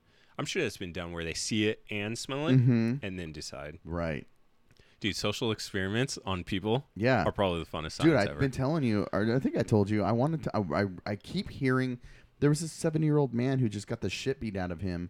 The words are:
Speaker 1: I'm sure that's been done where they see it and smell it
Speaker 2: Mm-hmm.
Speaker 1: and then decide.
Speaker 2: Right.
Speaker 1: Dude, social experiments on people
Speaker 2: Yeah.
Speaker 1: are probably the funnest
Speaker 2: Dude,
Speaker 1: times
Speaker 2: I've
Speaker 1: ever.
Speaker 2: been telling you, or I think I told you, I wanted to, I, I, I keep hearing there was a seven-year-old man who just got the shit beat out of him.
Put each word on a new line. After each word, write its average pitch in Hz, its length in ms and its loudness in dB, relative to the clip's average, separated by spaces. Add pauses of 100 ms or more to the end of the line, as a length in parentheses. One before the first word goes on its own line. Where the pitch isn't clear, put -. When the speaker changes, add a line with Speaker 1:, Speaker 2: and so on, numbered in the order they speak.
(380)
Speaker 1:
I'm 143 80 -6
sure 185 160 -4
that's 113 160 -2
been 90 160 -8
done 87 180 -6
where 85 120 -6
they 80 100 -4
see 107 340 0
it 110 220 -2
and 107 280 -4
smell 139 320 -4
it 127 80 6
Speaker 2:
Mm-hmm. 120 460 4
Speaker 1:
and 95 140 -8
then 82 140 -8
decide. 76 520 -12
Speaker 2:
Right. 82 440 -4 (720)
Speaker 1:
Dude, 95 160 -2
social 107 360 -2
experiments 104 760 -2
on 92 180 -2
people 107 420 -2 (100)
Speaker 2:
Yeah. 113 300 2
Speaker 1:
are 101 60 2
probably 90 280 2
the 78 100 -6
funnest 78 320 -8
Speaker 2:
Dude, 156 120 6
Speaker 1:
times 101 120 4
Speaker 2:
I've - 60 -2
Speaker 1:
ever. 73 80 -8
Speaker 2:
been 135 120 2
telling 139 320 0
you, 107 300 2
or 113 220 2
I 135 40 2
think 302 180 0
I 135 60 2
told 101 260 4
you, 107 140 2
I 95 80 2
wanted 135 320 0
to, - 140 -4
I, 90 240 0
I, 104 40 2 (200)
I 104 100 -4
keep - 340 -8
hearing 127 500 0 (400)
there 143 100 6
was 151 120 4
a 160 60 -4
seven-year-old 151 680 2
man 131 260 2
who 120 100 4
just 104 180 -6
got 117 140 -6
the 98 80 -2
shit - 300 -4
beat 110 160 -6
out 90 160 -2
of 85 100 -6
him. 90 280 -4